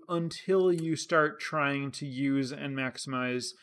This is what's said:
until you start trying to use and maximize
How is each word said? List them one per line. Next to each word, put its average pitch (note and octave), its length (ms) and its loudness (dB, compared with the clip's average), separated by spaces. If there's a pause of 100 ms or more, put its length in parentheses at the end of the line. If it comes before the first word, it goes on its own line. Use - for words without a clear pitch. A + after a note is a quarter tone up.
until F3+ 640 2
you D#3+ 240 0
start D3+ 440 2
trying C#3 500 -2
to D3 160 -8
use C#3 460 0
and C#3 260 -6
maximize B2+ 840 -4